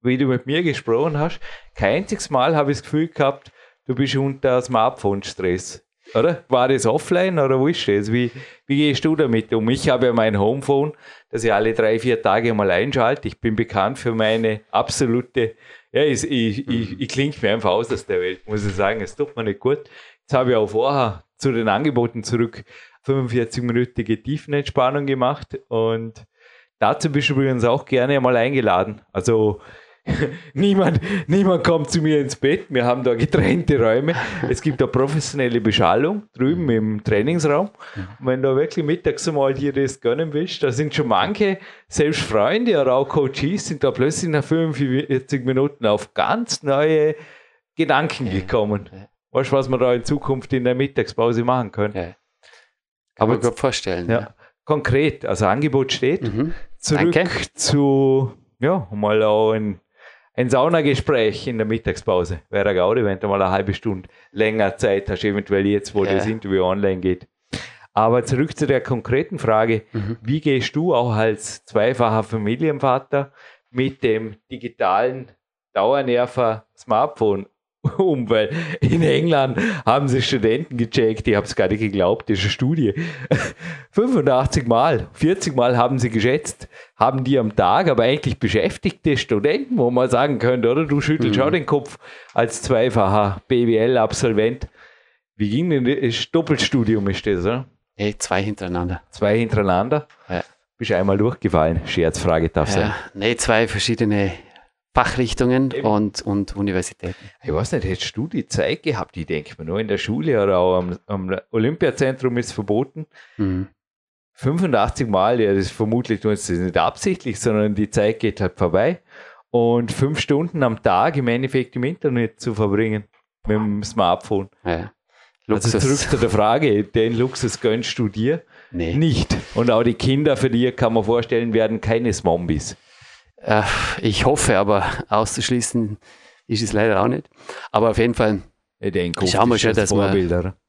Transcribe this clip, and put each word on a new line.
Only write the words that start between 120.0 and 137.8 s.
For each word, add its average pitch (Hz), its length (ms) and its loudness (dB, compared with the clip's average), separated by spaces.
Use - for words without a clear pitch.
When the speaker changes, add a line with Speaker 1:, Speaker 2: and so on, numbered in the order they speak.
Speaker 1:
Stunden 151 440 -2
am 113 200 -2
Tag 113 320 2
im 127 140 -2
Endeffekt 127 480 -2
im 123 80 -2
Internet 127 560 -2
zu 120 120 -4
verbringen 107 520 0
mit 107 80 2
dem 104 280 -2
Smartphone. 95 680 -2
Speaker 2:
Ja. 87 260 -4
Speaker 1:
Also 107 300 0
Speaker 2:
Luxus. 120 60 2
Speaker 1:
zurück 139 140 2
zu 143 80 2
der 117 120 2
Frage, 107 540 2
den 113 340 0
Luxus 127 440 -2
gönnst 113 380 -2
du 110 100 0
dir 120 320 -2
Speaker 2:
Nee. 87 240 -4
Speaker 1:
nicht. 151 420 2
Und 120 180 2
auch 113 120 4
die 117 100 2
Kinder 143 420 2
für 131 140 0
dir, 120 260 0
kann 113 180 0
man 110 100 2
vorstellen, 117 500 0
werden 110 280 0
keine 117 300 0
Zombies. 85 640 -2
Speaker 2:
Äh, 107 240 0
ich 110 240 0
hoffe, 127 320 2
aber 98 260 2
auszuschließen 113 920 -2
ist 110 160 -2
es 104 100 -4
leider 104 280 2
auch 113 60 2
nicht. 143 220 -4
Aber 113 200 2